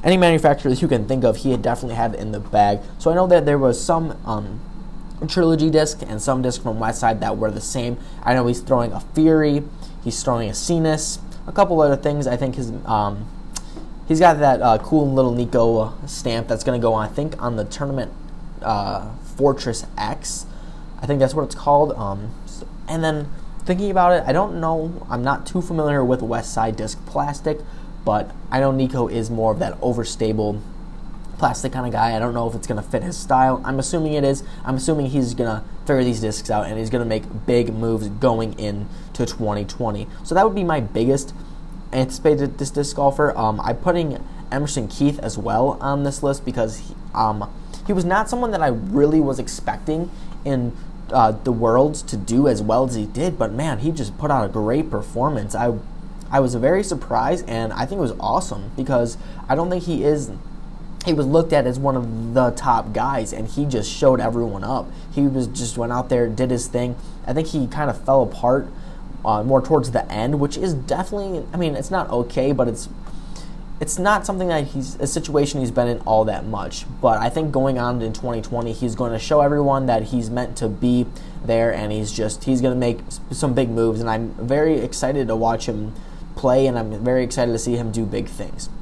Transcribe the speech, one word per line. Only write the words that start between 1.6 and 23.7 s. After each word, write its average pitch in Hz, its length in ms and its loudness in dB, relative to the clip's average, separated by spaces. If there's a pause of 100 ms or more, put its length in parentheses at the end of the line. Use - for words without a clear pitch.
definitely 117 340 -2
had 113 200 0
in 107 160 -6
the 104 80 -4
bag. 104 400 4 (180)
So 160 140 2
I - 20 4
know 185 140 4
that 175 180 8
there 143 120 4
was 127 240 4
some, 165 440 0
um, 107 340 -4 (680)
Trilogy 160 420 4
disc 156 380 2
and 107 140 -6
some 127 200 2
disc 123 220 0
from 113 160 -2
Westside 113 400 2
that 104 180 0
were 107 140 0
the 104 80 -4
same. 120 380 -4 (260)
I 123 100 4
know 127 140 4
he's 120 140 0
throwing 120 320 2
a 95 80 -6
Fury, 156 600 4 (380)
he's - 220 -4
throwing 117 260 0
a 104 40 -6
Cenis, 160 680 0 (260)
a - 60 -8
couple 185 300 4
other 143 160 6
things. 147 280 0
I 123 120 0
think 127 180 -2
his, 120 160 -4 (140)
um, 104 400 0 (840)
he's 160 140 4
got 165 180 8
that, 135 220 6
uh, 117 160 6
cool 143 340 4
little 131 220 4
Nico 117 600 4 (120)
stamp 117 420 -4
that's 113 160 -2
gonna 123 160 0
go, 113 140 4
I 107 140 0
think, 143 360 -4
on 120 140 -2
the 104 80 -2
tournament, 135 480 -6 (480)
uh, 101 460 -2 (280)
Fortress 135 500 0 (120)
X. - 480 -6 (560)
I - 40 -6
think 143 140 2
that's 131 140 4
what 151 100 0
it's - 120 -6
called. 143 420 4
Um, 101 340 -6 (140)
s-, - 180 -10 (240)
and 160 160 -2
then 151 240 0 (380)
thinking 190 260 0